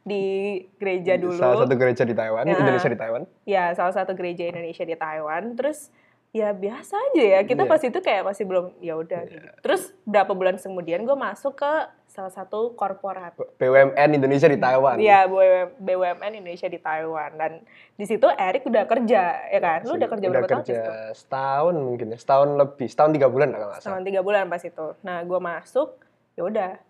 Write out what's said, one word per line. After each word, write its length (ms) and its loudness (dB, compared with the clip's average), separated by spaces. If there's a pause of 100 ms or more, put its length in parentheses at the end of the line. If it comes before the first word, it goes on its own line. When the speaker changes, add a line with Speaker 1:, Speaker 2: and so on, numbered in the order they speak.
Speaker 1:
di 580 -4 (180)
gereja 400 0
Speaker 2:
Di 80 -2
Speaker 1:
dulu. 120 -4
Speaker 2:
salah 280 4
satu 100 2
gereja 300 2
di 80 -2
Taiwan, 320 -2
Speaker 1:
Ya. 100 2
Speaker 2:
Indonesia 360 2
di 80 -6
Taiwan. 240 -6 (220)
Speaker 1:
Ya, 280 0
salah 220 -2
satu 180 -4
gereja 320 -6
Indonesia 400 -8
di 100 -6
Taiwan. 600 -8
Terus, 340 -6 (460)
ya 160 -2
biasa 500 -6
aja 240 2
ya. 220 6
Kita 160 0
Speaker 2:
Iya. 80 2
Speaker 1:
pas 100 4
itu 220 -4
kayak 240 0
masih 160 -6
belum, 400 -4
ya 160 -8
udah 240 -8
Speaker 2:
Iya. 80 -14
Speaker 1:
gitu. 160 -20 (160)
Terus 200 0 (200)
berapa 320 2
bulan 240 0
kemudian 480 -6
gue 80 2
masuk 420 -6
ke 160 -2 (380)
salah 200 -12
satu 440 -6
korporat. 600 -8
Speaker 2:
B-, 200 -10
B 100 -4
U 120 4
M 180 8
N 180 6
Indonesia 380 4
di 80 2
Taiwan. 400 4
Speaker 1:
Iya, 320 6
B 20 -4
U 60 0
M, 300 6 (100)
B 160 -8
U 80 0
M 180 -2
N 140 -8
Indonesia 320 -12
di 120 -8
Taiwan. 600 -6
Dan 140 -2 (420)
di 100 -10
situ 240 2
Eric 380 0
udah 180 2
kerja, 380 2 (240)
ya 160 0
kan? 240 0
Lu 80 -4
Speaker 2:
Iya, 20 -4
Speaker 1:
udah 140 0
kerja 160 -4
Speaker 2:
udah 80 0
Speaker 1:
berapa 160 0
tahun 100 0
Speaker 2:
kerja 140 -6
Speaker 1:
di 80 -4
situ? 100 -6 (240)
Speaker 2:
setahun 600 -2
mungkin 300 -4
ya. 120 -10
Setahun 340 4
lebih, 340 0
setahun 280 2
tiga 160 4
bulan 180 2
kalau 220 -6
nggak 80 -14
salah. 160 -14
Speaker 1:
Setahun 100 -6
tiga 160 -2
bulan 260 0
pas 160 -8
itu. 240 -12 (140)
Nah, 220 -10
gue 160 -4
masuk, 500 -4 (460)
ya 80 -8
udah 280 -4 (200)